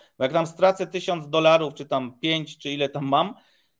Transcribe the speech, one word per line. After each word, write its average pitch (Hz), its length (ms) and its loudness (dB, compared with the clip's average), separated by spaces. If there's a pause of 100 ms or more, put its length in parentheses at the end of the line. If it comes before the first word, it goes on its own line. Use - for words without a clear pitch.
(180)
bo 127 60 -4
jak 131 100 0
tam 165 140 2
stracę 185 400 2
tysiąc 170 420 -6
dolarów, 160 440 4
czy 139 120 -14
tam 131 340 -4
pięć, 160 380 -4
czy 143 120 -10
ile 143 200 -2
tam 143 160 -6
mam, 156 280 2 (460)